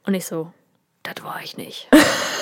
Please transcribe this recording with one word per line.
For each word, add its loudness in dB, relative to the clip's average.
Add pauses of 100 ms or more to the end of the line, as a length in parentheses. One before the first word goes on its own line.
und 0
ich -4
so, -6 (520)
"Das -12
war -10
ich -14
nicht." -14 (540)